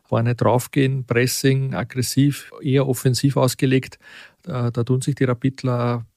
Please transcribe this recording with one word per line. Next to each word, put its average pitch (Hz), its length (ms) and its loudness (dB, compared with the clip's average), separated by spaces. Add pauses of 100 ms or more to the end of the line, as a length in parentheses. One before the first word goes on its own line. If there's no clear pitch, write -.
vorne 117 320 0
draufgehen, 131 720 0
Pressing, 131 680 0
aggressiv, 127 800 -2 (100)
eher 135 240 2
offensiv 135 520 0
ausgelegt. 131 600 0 (440)
Da, 120 300 -4
da 117 120 -2
tun 127 160 0
sich 131 160 -2
die - 80 -2
Rapidler 120 800 -2 (120)